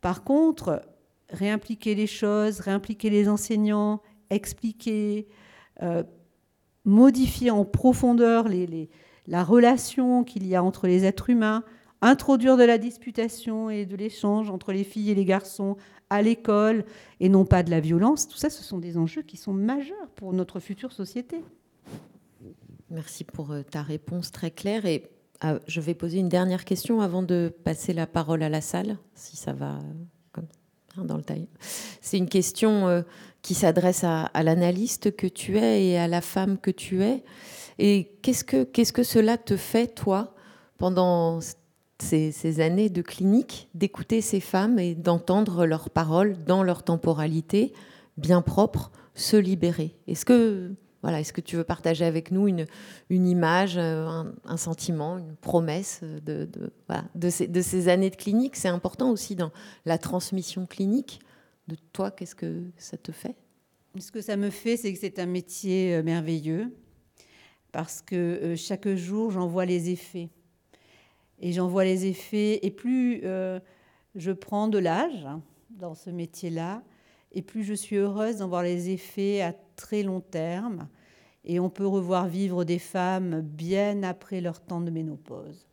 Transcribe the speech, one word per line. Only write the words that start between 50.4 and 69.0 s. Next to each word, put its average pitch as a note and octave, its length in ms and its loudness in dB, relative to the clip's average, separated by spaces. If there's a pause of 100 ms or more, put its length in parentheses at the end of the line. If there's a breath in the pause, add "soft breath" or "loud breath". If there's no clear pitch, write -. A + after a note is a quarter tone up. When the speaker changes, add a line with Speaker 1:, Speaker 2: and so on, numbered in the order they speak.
Speaker 2:
voilà, E3 180 -2
est-ce D#3 120 -8
que - 80 -6
tu - 140 -12
veux E3 80 -2
partager E3 420 0
avec E3 280 -2
nous G3+ 160 2
une, E3+ 180 -2 (440 loud breath)
une F3+ 180 4
image, F3 480 2
euh, D#3+ 320 -2
un, D#3+ 260 -8 (100)
un E3 120 -6
sentiment, E3 640 -4
une D#3 180 -14
promesse E3 640 -2
de, D3+ 440 -8
de, - 260 -12 (160)
voilà, E3 160 -4 (100)
de F3 160 -2
ces, - 160 -2
de F3 160 0
ces F3+ 260 0
années F#3 220 4
de F#3 60 -20
clinique ? A#3 400 -2
C'est - 100 -6
important F#3 460 -2
aussi G3+ 240 -6
dans E3 160 -4 (320 loud breath)
la D#3+ 140 0
transmission F3+ 680 -6
clinique. G#3 540 -4 (480 soft breath)
De D#3+ 80 -10 (160)
toi, F#3+ 200 -4
qu'est-ce F#3 240 -16
que E3 260 -8 (140)
ça - 200 -18
te - 140 -14
fait ? - 240 -12 (640)
Speaker 1:
Ce - 140 -16
que A3 80 -10
ça G#3 160 -6
me G3+ 140 -2
fait, A#3 260 -4
c'est A3+ 160 -6
que F3 80 -10
c'est F#3+ 180 -8
un F3+ 80 -4
métier, F3+ 720 -2
euh, D#3+ 80 0
merveilleux, E3 680 -4 (1000 soft breath)
parce - 300 -10
que, - 120 -10
euh, E3+ 420 -2
chaque G3 380 -6
jour, G3+ 380 -4